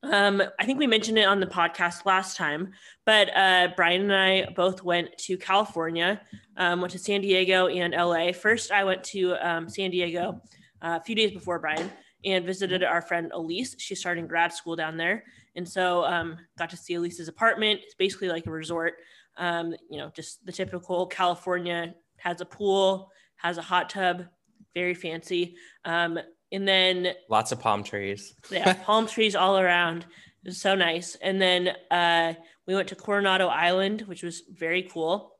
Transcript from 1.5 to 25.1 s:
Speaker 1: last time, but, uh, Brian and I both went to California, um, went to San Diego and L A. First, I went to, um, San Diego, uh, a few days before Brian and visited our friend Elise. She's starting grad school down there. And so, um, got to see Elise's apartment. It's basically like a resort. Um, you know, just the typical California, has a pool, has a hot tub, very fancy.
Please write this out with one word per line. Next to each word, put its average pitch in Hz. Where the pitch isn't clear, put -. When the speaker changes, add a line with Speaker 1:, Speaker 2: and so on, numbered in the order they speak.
Speaker 1:
last 190
time, 165
but, 208
uh, 185
Brian 180
and 202
I 190
both 185
went 175
to -
California, 185
um, 175
went 180
to 185
San 202
Diego 185
and 175
L 175
A. 175
First, 220
I 196
went 190
to, 180
um, 165
San 190
Diego, 175
uh, 165
a -
few 226
days 214
before 175
Brian 165
and 190
visited 185
our 170
friend 170
Elise. 175
She's -
starting 170
grad 170
school 165
down 160
there. 185
And 175
so, 180
um, 165
got 165
to 175
see -
Elise's 170
apartment. 214
It's -
basically 190
like 170
a 160
resort. 165
Um, 170
you 151
know, 143
just -
the 185
typical 180
California, 175
has 175
a 180
pool, 196
has 170
a -
hot 180
tub, 180
very 180
fancy. 175